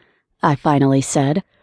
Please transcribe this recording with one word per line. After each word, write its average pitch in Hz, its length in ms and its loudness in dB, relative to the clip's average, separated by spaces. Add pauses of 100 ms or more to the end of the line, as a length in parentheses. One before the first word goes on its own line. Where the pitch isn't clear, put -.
(420)
I 156 140 0
finally 139 460 0
said. 147 420 -2 (200)